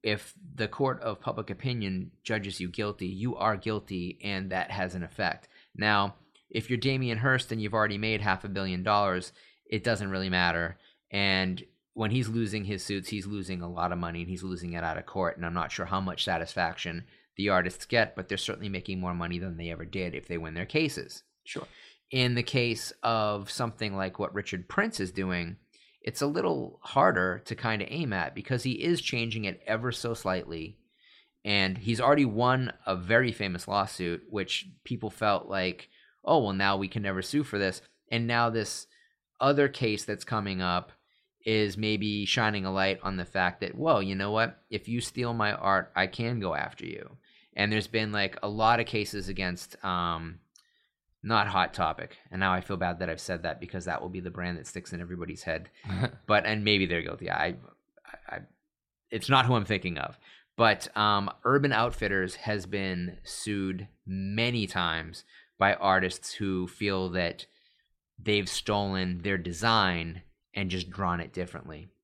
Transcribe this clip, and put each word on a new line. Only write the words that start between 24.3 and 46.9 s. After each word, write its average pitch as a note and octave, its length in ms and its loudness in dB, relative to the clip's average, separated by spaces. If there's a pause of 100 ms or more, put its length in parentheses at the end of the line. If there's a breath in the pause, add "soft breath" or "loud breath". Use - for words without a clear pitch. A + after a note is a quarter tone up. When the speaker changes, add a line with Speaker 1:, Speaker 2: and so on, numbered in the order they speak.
Speaker 1:
Richard G2 340 -6
Prince G#3+ 320 -2
is F#2 120 -2
doing, F2+ 440 -2 (440 soft breath)
it's - 220 -6
a C#3+ 40 2
little D3+ 560 -2
harder F#2 600 2
to A#2 100 -8
kinda A2 380 -2
aim C#3 220 -2
at E2+ 200 -2
because A2+ 280 -2
he B2+ 100 0 (100)
is E3 200 2
changing A2+ 420 -2
it F#2 220 -4
ever A2+ 260 0
so A#2 220 -4
slightly. F#2 640 -4 (680 soft breath)
And F#2+ 320 4
he's G#2 240 0
already C#3 240 8
won B2 480 2 (140)
a F#2+ 100 0
very A2+ 360 4
famous F#2 360 -4
lawsuit, F#2 640 0
which G2 380 -4 (160)
people A2 260 -4
felt G#2 380 2
like, F#2 420 -2 (340 soft breath)
"Oh, D#3 180 6
well, G2+ 120 2
now G2 240 4
we G2 100 -2
can G#2+ 140 -4
never F#2+ 180 0
sue D3 240 0
for G#2 140 -4
this." F#2+ 240 0 (280)
And A#2 160 0
now A#2 220 4
this A2 380 -2 (540 soft breath)
other C#3 280 6
case A2+ 360 0
that's G#2 200 -6
coming G2+ 380 -2
up F2+ 300 0 (520)
is G#2+ 320 2
maybe G#2 480 0
shining G#2 400 2
a F#2+ 80 0
light F#2+ 300 2
on F#2+ 140 -2
the F2 100 -2
fact F2+ 340 0
that, F#2+ 160 -4
"Well, C3+ 260 4
you F#2+ 120 -2
know G2 180 -2
what? A2+ 380 0
If G#2+ 180 -6
you A#2 120 -2
steal A#2+ 340 -4
my G#2 180 2
art, F#2+ 420 2
I F#2+ 120 4
can A#2 340 -2
go F2 140 -2
after C#2+ 320 -6
you." - 320 -12 (360 soft breath)